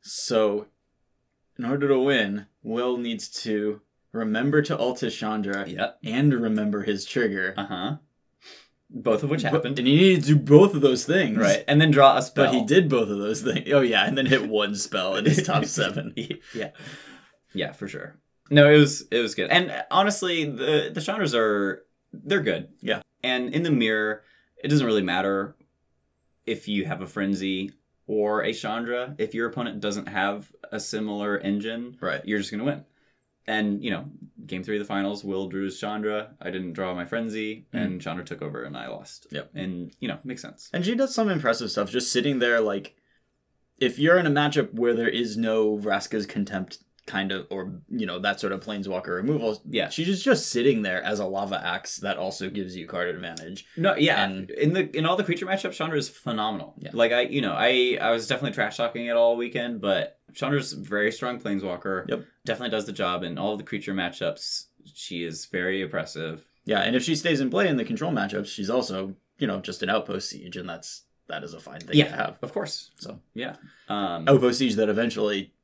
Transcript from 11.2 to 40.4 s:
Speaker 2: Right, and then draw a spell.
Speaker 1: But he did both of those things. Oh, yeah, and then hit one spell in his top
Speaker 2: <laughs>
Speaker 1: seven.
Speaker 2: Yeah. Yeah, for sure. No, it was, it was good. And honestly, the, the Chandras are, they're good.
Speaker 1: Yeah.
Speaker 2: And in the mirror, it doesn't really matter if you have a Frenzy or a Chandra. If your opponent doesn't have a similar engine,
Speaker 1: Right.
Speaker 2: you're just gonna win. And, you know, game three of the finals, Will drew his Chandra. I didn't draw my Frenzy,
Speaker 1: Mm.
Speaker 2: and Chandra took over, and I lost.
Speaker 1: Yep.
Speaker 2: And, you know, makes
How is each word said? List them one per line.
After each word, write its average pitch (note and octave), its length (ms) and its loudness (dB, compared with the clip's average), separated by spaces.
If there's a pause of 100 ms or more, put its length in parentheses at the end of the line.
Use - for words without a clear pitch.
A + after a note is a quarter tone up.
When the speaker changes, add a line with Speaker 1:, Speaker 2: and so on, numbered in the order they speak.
Speaker 2:
Right, G2+ 300 4
and D3 120 6
then D#3 120 8
draw C3+ 260 10
a - 60 0
spell. C#3 220 2
Speaker 1:
But C3 100 4
he A#2+ 100 2
did D#3 240 6
both A#2 200 2
of G2+ 100 -2
those G#2 240 -2
things. - 280 -2
Oh, C#3+ 100 8
yeah, A2 260 4
and C3+ 100 0
then C3+ 80 2
hit A#2+ 240 4
one G#2 240 2
spell F#2+ 420 -2
in G#2+ 100 0
his D3+ 180 4
top - 220 2
Speaker 2:
<laughs> - 140 -4
Speaker 1:
seven. G2 360 -2 (400)
Speaker 2:
Yeah. A2 160 -6 (840)
Yeah, E2 200 -4
for G2+ 140 -10
sure. - 300 -12 (320)
No, D3 180 10
it D3+ 120 12
was, C#3+ 320 4
it A#2 80 2
was A2+ 160 -2
good. - 160 -2
And F3 400 0
honestly, F#3 540 2
the, C#3 460 0
the E3 100 -6
Chandras F#3+ 340 -2
are, G#2 500 0 (260)
they're F#3+ 300 -2
good. F#2+ 280 -2 (120)
Speaker 1:
Yeah. G2+ 220 -4 (200)
Speaker 2:
And B2+ 300 -2
in D#3 80 2
the E3+ 80 -2
mirror, A2 540 2 (340)
it - 120 -8
doesn't C#3+ 180 4
really G#2+ 160 4
matter G2 520 -2 (920)
if A2+ 200 -6
you G2+ 180 -2
have D#2+ 160 -6
a F#2+ 60 -8
Frenzy G2 640 -4 (360)
or G#2+ 360 0
a A2+ 100 -2
Chandra. A#2+ 680 -6
If G#2+ 160 -4
your A#2 140 -2
opponent A2+ 320 -8
doesn't G#2 260 -6
have G2+ 440 -4 (200)
a G#2+ 80 -8
similar G#2 580 -4
engine, A2+ 640 -4
Speaker 1:
Right. D#2+ 240 -4
Speaker 2:
you're G#2 140 0
just G2 100 -6
gonna G#2+ 140 -6
win. D3 220 -4 (600)
And, G#2+ 360 -2
you A#2+ 60 -4
know, F2 160 -6 (400)
game F#2 180 -8
three G#2+ 120 -4
of G#2 40 -2
the G2+ 80 -8
finals, G2+ 360 -4
Will G2 240 -4
drew G2 180 -4
his F#2 140 -8
Chandra. G#2+ 600 -4
I F2+ 120 -8
didn't F#2 220 -6
draw F#2 200 -4
my F2 120 -6
Frenzy, A2 680 -6
Speaker 1:
Mm. A#2 100 -2
Speaker 2:
and F#2 180 -4
Chandra E2+ 220 -8
took E2 200 -10
over, C#2+ 200 -8
and C#2 140 -12
I B1 120 -10
lost. - 420 -16
Speaker 1:
Yep. D2 240 -10
Speaker 2:
And, F#2 440 -8
you - 80 -8
know, D3+ 160 -8
makes B2+ 200 -10